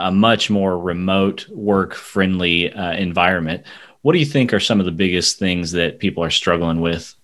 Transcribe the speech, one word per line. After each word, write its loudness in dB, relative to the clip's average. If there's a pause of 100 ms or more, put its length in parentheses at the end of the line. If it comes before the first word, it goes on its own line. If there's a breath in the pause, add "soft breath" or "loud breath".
a 0
much 4
more 0
remote -2
work 0
friendly, 0
uh, -4
environment, 0 (400 loud breath)
what 4
do 2
you 2
think 0
are 2
some 0
of 2
the -2
biggest 0
things -2
that -2
people -2
are -2
struggling 0
with, -4 (100)